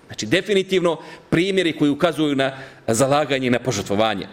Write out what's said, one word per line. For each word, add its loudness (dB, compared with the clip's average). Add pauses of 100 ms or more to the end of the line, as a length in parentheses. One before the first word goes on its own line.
Znači, -8
definitivno 0 (320)
primjeri 0
koji 2
ukazuju 0
na 0 (360)
zalaganje 2
i 2
na 2
požrtvovanje. 0